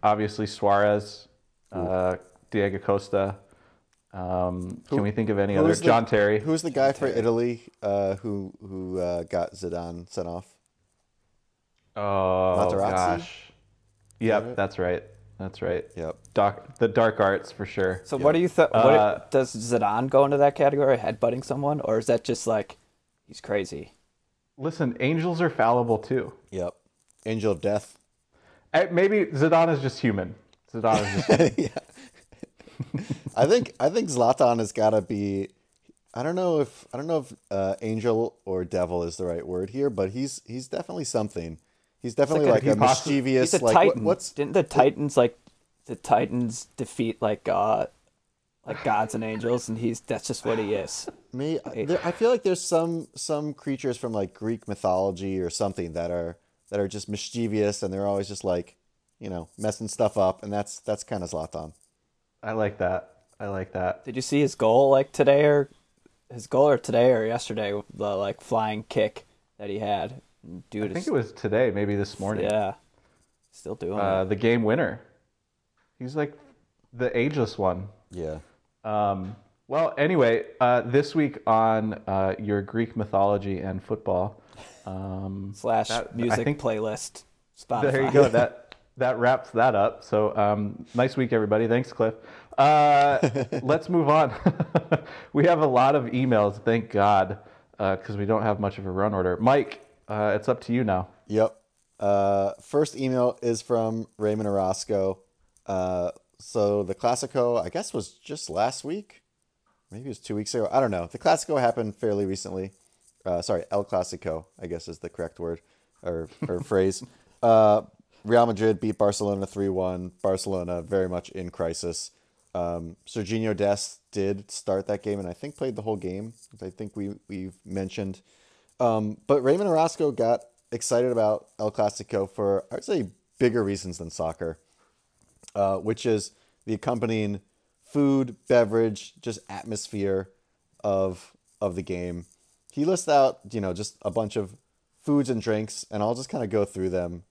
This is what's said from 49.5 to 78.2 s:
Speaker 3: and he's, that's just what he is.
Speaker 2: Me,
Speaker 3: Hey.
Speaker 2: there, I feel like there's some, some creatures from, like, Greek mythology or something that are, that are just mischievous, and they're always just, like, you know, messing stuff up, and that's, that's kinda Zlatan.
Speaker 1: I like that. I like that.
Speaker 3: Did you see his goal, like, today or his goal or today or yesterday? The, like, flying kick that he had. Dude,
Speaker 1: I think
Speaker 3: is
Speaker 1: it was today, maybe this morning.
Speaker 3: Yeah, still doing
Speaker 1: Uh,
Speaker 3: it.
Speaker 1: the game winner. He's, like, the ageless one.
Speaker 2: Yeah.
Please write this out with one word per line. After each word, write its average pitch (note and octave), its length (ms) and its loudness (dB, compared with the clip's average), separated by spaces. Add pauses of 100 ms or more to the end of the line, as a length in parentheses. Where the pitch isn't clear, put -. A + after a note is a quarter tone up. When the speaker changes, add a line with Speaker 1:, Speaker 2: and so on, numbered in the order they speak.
Speaker 3:
and A2+ 80 -4
he's, A#2 240 -4
that's - 260 -6
just - 180 -6
what A2+ 140 0
he G#2+ 140 -2
is. - 340 -6 (240)
Speaker 2:
Me, C#3+ 280 -4 (140)
Speaker 3:
Hey. A2+ 120 -4
Speaker 2:
there, E3+ 180 0
I E3+ 80 -2
feel A3+ 180 0
like B3 140 0
there's F3+ 180 0
some, E3 540 0
some D3+ 380 -6
creatures C3+ 440 -4
from, A#2+ 160 -6
like, G2 200 -4
Greek A2+ 340 -6
mythology F#2+ 720 0
or F2 100 -2
something F#2 440 -4
that E2+ 180 -4
are, E2+ 260 -6 (320)
that G2+ 100 -4
are G2 80 0
just G#2 220 -10
mischievous, G#2 720 -2
and F#2+ 120 -4
they're G2 140 -2
always G2+ 200 -2
just, G2+ 160 -10
like, F2+ 320 -2 (440)
you G#2 100 -12
know, F2 280 -8
messing G#2+ 300 -6
stuff G#2+ 300 0
up, F#2+ 260 0
and G#2 80 -10
that's, G#2 280 -6
that's G#2+ 240 -6
kinda F#2+ 220 -8
Zlatan. D#2+ 480 -10 (720)
Speaker 1:
I G#2+ 80 -6
like G#2 280 -2
that. F#2 300 -2 (300)
I G#2+ 80 -8
like F#2+ 240 -6
that. F2+ 320 -4
Speaker 3:
Did B2 140 -10
you C3 40 -4
see C#3+ 200 0
his C3+ 140 0
goal, B2 340 4
like, C3+ 240 4
today C#3+ 320 6
or D3 240 4 (600)
his A#2+ 180 -16
goal C3+ 200 4
or C#3 100 6
today A#2+ 360 4
or A2 120 2
yesterday? A2 460 -4 (220)
The, G2+ 240 -4
like, G2 240 -4
flying A2 420 -2
kick - 420 -2 (320)
that G#2 120 -12
he G2+ 100 -6
had. G#2+ 420 -4 (480)
Dude, G#2+ 140 -6
Speaker 1:
I G#2 40 -4
think F#2 100 -6
Speaker 3:
is F#3+ 100 -6
Speaker 1:
it D4 60 -2
was B2+ 180 -2
today, A2+ 400 0
maybe G2+ 240 -2
this G2 240 -6
morning. G2 240 -2
Speaker 3:
Yeah, G#2 300 -2 (800)
still D#2+ 240 -12
doing F#2 220 -6
Speaker 1:
Uh, F#2+ 260 0
Speaker 3:
it. F#2 60 -4
Speaker 1:
the G#2 60 0
game A2+ 280 2
winner. A2+ 360 0 (1000)
He's, C3 180 -8
like, D3 160 -2 (580)
the B2 260 -2
ageless C3+ 400 0
one. F#2+ 300 0 (240)
Speaker 2:
Yeah. D#2 280 -8 (440)